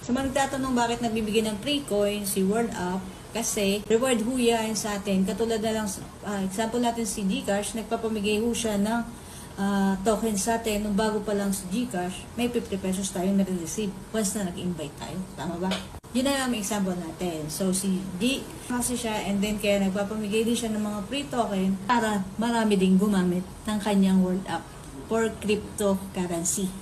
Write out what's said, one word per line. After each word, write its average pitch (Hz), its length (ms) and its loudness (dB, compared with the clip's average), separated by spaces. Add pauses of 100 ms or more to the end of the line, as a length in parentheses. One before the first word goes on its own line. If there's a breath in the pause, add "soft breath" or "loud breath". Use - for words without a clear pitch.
Sa 240 80 0
mga 269 180 0
nagtatanong, 262 460 0
bakit 233 240 2
nagbibigay 220 480 0
ng 208 160 -4
free - 160 0
coin 202 480 0
si 190 160 2
Word 220 320 2
Up? 180 240 -2 (320)
Kasi, 208 560 0
reward 233 320 4
ho 254 160 0
yan 226 400 2
sa 202 240 -2
atin. 190 240 2
Katulad 226 400 0
na 220 160 0
lang, 214 60 -2 (420)
ah, 196 160 -2
example 226 340 -2
natin 233 300 0
si 214 160 -4
GCash, 202 500 0
nagpapamigay 214 640 0
ho 233 160 0
siya 208 240 0
ng, 220 220 2 (580 loud breath)
ah, 196 480 4
token 214 320 2
sa 226 160 2
atin. 208 320 0
Nung 208 80 0
bago 214 240 2
pa 202 160 0
lang 202 160 0
si 190 160 -4
GCash, 185 560 -2 (160)
may 240 80 2
fifty 233 320 -2
pesos 190 320 -2
tayong 190 240 2
nare-receive 185 560 0 (240)
once 214 240 0
na 196 80 -2
nag-invite 160 480 -6
tayo. - 240 -10 (160)
Tama 170 240 -6
ba? 185 120 0 (440)
Yun 254 80 2
na 277 240 2
ang 240 80 0
example 196 400 -2
natin. 165 560 -6
So, 190 240 0
si 190 240 0 (180)
G, 247 220 2 (260)
kasi 247 300 -2
siya, 220 320 -2
and 202 160 0
then 214 160 0
kaya 202 260 4
nagpapamigay 208 600 0
din 240 80 4
siya 226 160 -2
ng 214 100 -2
mga 208 180 -4 (120)
free 277 160 -4
token 196 560 2
para 220 400 2 (160)
marami 220 400 4
ding 185 160 6
gumamit 185 480 4 (240)
ng 214 160 0
kanyang 190 400 6
Word 185 240 2
Up 165 160 -4 (480)
for 226 160 2 (160)
cryptocurrency. 190 1300 0 (100)